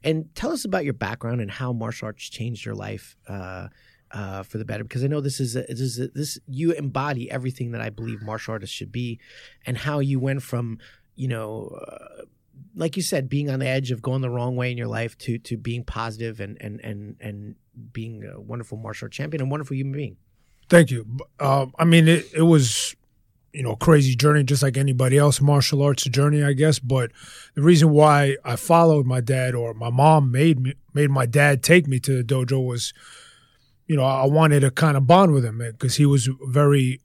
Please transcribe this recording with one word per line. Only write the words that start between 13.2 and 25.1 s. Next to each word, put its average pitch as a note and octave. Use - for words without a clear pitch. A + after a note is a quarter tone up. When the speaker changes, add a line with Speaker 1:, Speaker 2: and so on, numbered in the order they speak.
Speaker 1:
being C#3+
on C3+
the C3
edge C3
of A2+
going C3+
the B2+
wrong B2
way B2
in A#2+
your A#2
life A2+
to, A#2
to -
being A#2+
positive A2+
and, G#2
and, G#2+
and, G#2
and G#2
being A2+
a G#2
wonderful A2
martial A2
art -
champion D3
and C3
wonderful C#3+
human C3+
being. C#3
Speaker 2:
Thank E3
you. A2+
B-, B2+
uh, C#3
I E3
mean, E3
it, E3+
it D#3+
was, D3
you C#3
know, A#2
a G#2+
crazy C#3
journey, D3
just C3
like C3+
anybody C3+